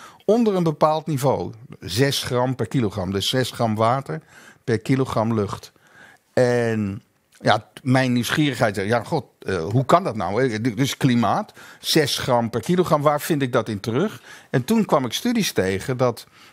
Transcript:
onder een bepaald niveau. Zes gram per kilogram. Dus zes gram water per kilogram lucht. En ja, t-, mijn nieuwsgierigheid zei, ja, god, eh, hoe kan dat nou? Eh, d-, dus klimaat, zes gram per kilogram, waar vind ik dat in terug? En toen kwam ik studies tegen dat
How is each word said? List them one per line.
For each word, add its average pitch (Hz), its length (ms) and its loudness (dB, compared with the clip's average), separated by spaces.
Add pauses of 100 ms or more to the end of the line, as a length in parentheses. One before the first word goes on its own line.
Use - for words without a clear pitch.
(260)
onder 214 300 4
een 180 80 2
bepaald 156 440 2
niveau. 120 460 0 (260)
Zes 131 440 0
gram 127 320 -2
per 117 120 -4
kilogram. 101 440 -2
Dus 98 180 -2
zes 127 220 -2
gram 110 240 -2
water 135 460 0 (420)
per 113 160 0
kilogram 123 540 0
lucht. - 380 -4 (600)
En 117 680 0 (380)
ja, 107 200 2
t-, - 240 -18
mijn 131 300 4
nieuwsgierigheid 120 600 0
zei, 98 120 -2
ja, 113 160 0
god, 151 220 -4 (140)
eh, 90 240 -4
hoe 113 220 0
kan 170 180 4
dat 135 120 -4
nou? 107 340 0
Eh, 107 100 -4
d-, 113 180 -4
dus 131 200 -2
klimaat, 120 560 2 (260)
zes - 380 0
gram 117 320 0
per 113 120 -4
kilogram, 175 400 0
waar 147 200 0
vind 147 200 -2
ik 127 120 -2
dat 113 160 0
in 104 100 -6
terug? 139 420 -4 (280)
En 131 140 0
toen 220 220 2
kwam 139 200 2
ik 110 80 -6
studies 240 400 -2
tegen 98 440 -2
dat 123 280 -2 (280)